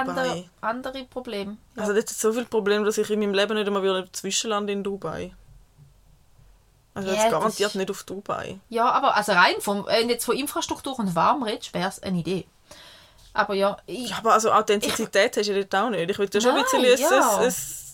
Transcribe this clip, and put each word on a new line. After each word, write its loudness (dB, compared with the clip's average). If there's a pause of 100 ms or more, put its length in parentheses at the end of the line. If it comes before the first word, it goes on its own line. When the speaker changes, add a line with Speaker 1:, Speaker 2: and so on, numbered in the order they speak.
Speaker 1:
andere, -2
Speaker 2:
Dubai. -6 (120)
Speaker 1:
andere -6
Probleme. -8 (180)
Ja. -8
Speaker 2:
Also 0
dort 2
hat -10
so 0
viel -2
Problem, 0
dass 0
ich -2
in 0
meinem 0
Leben 2
nicht -2
einmal 0
wieder 2
ein -8
Zwischenland -4
in -4
Dubai. -8 (1600)
Also -6
Speaker 1:
Ja, 0
Speaker 2:
jetzt 2
Speaker 1:
das 4
Speaker 2:
garantiert 0
Speaker 1:
ist -10
Speaker 2:
nicht -2
auf -10
Dubai. -8 (100)
Speaker 1:
Ja, 2
aber 2
also 0
rein 6
vom, -2
wenn 2
du 0
jetzt -4
von 0
Infrastruktur -6
und -2
warm 2
redest, -6
wär's -4
eine -2
Idee. -4 (880)
Aber 0
ja, 2 (100)
ich -8
Speaker 2:
Ja, -6
aber 4
also 4
Authentizität 2
Speaker 1:
ich 2
Speaker 2:
hast 0
du -2
ja 0
dort -4
auch 0
nicht. -2
Ich -4
will 0
ja 0
schon 4
ein 2
Speaker 1:
Nein, 2
Speaker 2:
bisschen 4
ein, 6
Speaker 1:
ja. 4
Speaker 2:
ein, 2 (400)